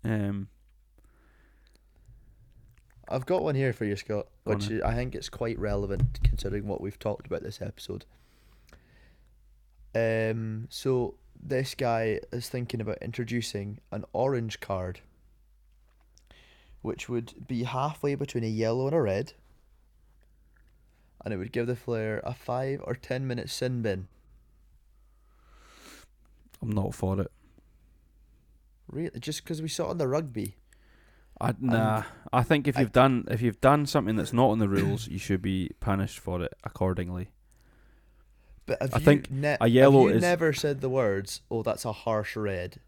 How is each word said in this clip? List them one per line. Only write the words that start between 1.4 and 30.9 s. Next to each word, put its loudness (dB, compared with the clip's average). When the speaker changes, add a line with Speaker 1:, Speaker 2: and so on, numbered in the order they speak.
Speaker 2:
I've -4
got 2
one 0
here 2
for -4
you, 0
Scott, -6
Speaker 1:
Go 0
on 0
Speaker 2:
which -4
Speaker 1:
then. -2
Speaker 2:
I 0
think -2
it's -8
quite -6
relevant 0
considering 2
what -4
we've -8
talked -6
about -4
this -10
episode. -10
Um, -2
so -2
this -4
guy 0
is -6
thinking -6
about -4
introducing -6
an -8
orange -2
card, -6
which -8
would -6
be -2
halfway -2
between -4
a -2
yellow 0
and 0
a 4
red, 0
and -4
it -4
would -6
give -2
the -2
player -4
a -6
five -4
or -4
ten -6
minute -6
sin -2
bin. -2
Speaker 1:
I'm -4
not 0
for 0
it. -2
Speaker 2:
Really? -8
Just -8
'cause -8
we -6
saw -4
it -4
in -4
the 0
rugby? -4